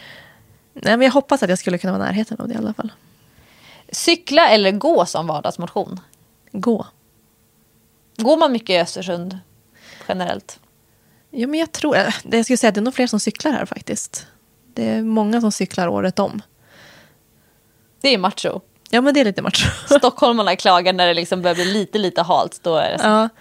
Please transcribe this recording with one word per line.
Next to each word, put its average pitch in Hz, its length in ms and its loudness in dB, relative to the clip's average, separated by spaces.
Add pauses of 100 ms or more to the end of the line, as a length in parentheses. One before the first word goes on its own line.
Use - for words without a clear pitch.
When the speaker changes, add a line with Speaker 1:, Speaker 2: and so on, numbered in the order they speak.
(720)
Speaker 1:
Nej, 208 240 0
men 247 40 2
jag 262 100 6
hoppas 277 320 0
att 185 60 -2
jag 185 100 0
skulle 180 180 -2
kunna 185 200 -4
vara 196 60 -4
i - 80 -4
närheten 220 280 -4
av - 80 -8
det 233 60 -8
i 220 40 -8
alla 220 160 -6
fall. 220 180 -8 (1000)
Speaker 2:
Cykla 330 580 2
eller 196 220 4
gå 220 340 2
som 165 220 -4
vardagsmotion? 175 720 -6 (520)
Speaker 1:
Gå. 202 360 -2 (1300)
Speaker 2:
Går 254 200 4
man 311 140 2
mycket 233 180 -4
i 185 100 2
Östersund 180 600 -6 (680)
generellt? 185 520 -6 (720)
Speaker 1:
Ja, 247 160 -4
men 302 120 -2
jag 320 120 -4
tror, 285 260 0
eh, 196 160 0 (100)
det - 140 -2
jag 233 80 2
skulle 247 120 0
säga, 226 140 2
det 202 80 -4
är - 20 -2
nog 247 120 -2
fler 247 140 0
som 214 120 -2
cyklar - 320 -2
här - 140 -2
faktiskt. - 640 -10 (460)
Det 226 160 -4
är 220 120 -2
många 220 400 0
som 220 100 2
cyklar 185 360 -4
året 190 320 -2
om. 202 220 -2 (1600)
Speaker 2:
Det 277 120 0
är 226 40 2
macho. 196 420 -2 (300)
Speaker 1:
Ja, 233 120 2
men 277 120 4
det 285 60 4
är 262 60 6
lite 202 160 -2
macho. - 280 0 (200)
<laughs> 285 80 8
Speaker 2:
Stockholmarna 233 580 2
klagar 185 380 4
när 180 140 2
det 175 60 2
liksom 170 280 -2
börjar 175 140 2
bli 175 100 -2
lite, 202 320 -2
lite 180 240 0
halt. 165 420 0
Då 165 120 0
är - 160 0
det - 80 -4
så. 202 60 0
Speaker 1:
Ja, 220 240 2 (120)